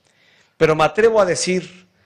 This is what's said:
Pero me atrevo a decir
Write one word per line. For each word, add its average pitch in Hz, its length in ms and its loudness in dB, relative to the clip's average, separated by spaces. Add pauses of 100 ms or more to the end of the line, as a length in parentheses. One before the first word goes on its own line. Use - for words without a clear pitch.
(560)
Pero 156 180 2
me 156 80 0
atrevo 214 380 2
a 196 40 2
decir 180 640 -6 (200)